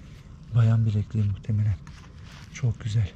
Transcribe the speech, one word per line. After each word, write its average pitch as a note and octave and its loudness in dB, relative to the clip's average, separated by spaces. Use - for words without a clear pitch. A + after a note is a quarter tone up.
Bayan A2+ 6
bilekliği G#2 0
muhtemelen. G#2 2
Çok - -2
güzel. G#2 0